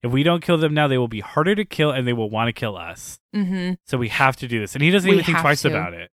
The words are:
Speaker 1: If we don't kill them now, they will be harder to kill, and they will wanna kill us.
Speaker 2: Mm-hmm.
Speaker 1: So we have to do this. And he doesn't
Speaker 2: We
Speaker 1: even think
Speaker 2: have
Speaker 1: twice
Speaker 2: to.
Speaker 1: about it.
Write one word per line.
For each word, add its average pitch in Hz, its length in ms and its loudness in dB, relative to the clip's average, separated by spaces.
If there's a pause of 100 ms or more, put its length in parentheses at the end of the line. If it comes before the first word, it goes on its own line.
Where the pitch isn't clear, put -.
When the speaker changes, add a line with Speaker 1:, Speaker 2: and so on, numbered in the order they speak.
Speaker 1:
If 120 80 -2
we 131 100 2
don't 170 220 2
kill 170 140 2
them 156 160 2
now, 151 160 4
they 131 80 2
will 123 100 0
be 110 140 -8
harder 170 340 0
to 208 100 -2
kill, 151 260 0
and 127 160 -2
they 123 60 0
will 113 160 -2
wanna 113 240 0
kill 107 220 -6
us. 85 440 -14 (140)
Speaker 2:
Mm-hmm. 185 400 -2 (120)
Speaker 1:
So 135 120 -4
we 120 120 0
have 131 280 2
to 135 120 -10
do 117 100 -2
this. 101 160 -6
And 139 80 0
he 160 80 4
doesn't 190 160 2
Speaker 2:
We - 80 8
Speaker 1:
even 170 100 2
think 170 120 0
Speaker 2:
have 160 60 0
Speaker 1:
twice 143 180 2
Speaker 2:
to. - 80 2
Speaker 1:
about 90 240 -4
it. 85 260 -16